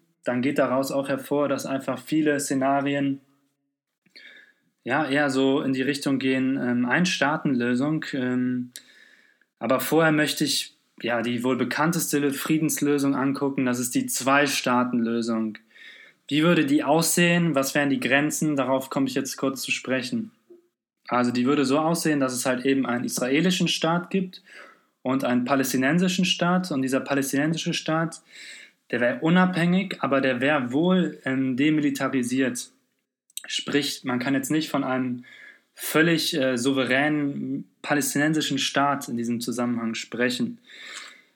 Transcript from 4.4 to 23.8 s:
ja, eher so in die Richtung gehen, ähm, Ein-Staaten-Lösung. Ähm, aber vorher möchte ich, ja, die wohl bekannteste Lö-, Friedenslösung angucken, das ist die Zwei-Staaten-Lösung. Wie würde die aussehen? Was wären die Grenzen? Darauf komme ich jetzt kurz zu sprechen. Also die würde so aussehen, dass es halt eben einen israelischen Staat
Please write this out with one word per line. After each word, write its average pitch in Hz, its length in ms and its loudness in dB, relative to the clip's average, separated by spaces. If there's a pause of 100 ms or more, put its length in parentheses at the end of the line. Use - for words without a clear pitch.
ja, 143 200 0
eher 143 260 0
so 135 320 2
in 135 100 0
die 131 100 0
Richtung 139 360 0
gehen, 131 380 0
ähm, 123 300 0
Ein-Staaten-Lösung. 143 1160 0 (100)
Ähm, 127 560 -2 (880)
aber 127 220 0
vorher 160 320 4
möchte 151 320 0
ich, - 300 -4 (260)
ja, 117 220 -2
die 120 220 -2
wohl 131 120 0
bekannteste 151 640 0
Lö-, 143 140 0
Friedenslösung 143 800 0
angucken, 135 500 0
das 123 140 0
ist 123 160 -4
die 123 120 0
Zwei-Staaten-Lösung. 120 1500 0 (680)
Wie 151 160 0
würde 165 220 4
die 139 180 2
aussehen? 165 720 2
Was 135 200 0
wären 143 160 2
die 127 100 0
Grenzen? 147 560 0
Darauf 131 340 0
komme 135 160 0
ich - 80 -4
jetzt 135 220 -4
kurz 131 260 -4
zu - 80 -6
sprechen. 120 640 -4 (760)
Also 123 220 2
die 123 160 2
würde 143 180 4
so 135 140 2
aussehen, 160 420 2
dass 131 120 0
es 123 140 -4
halt 127 180 -2
eben 135 220 2
einen 120 180 -2
israelischen 165 640 0
Staat 170 420 -2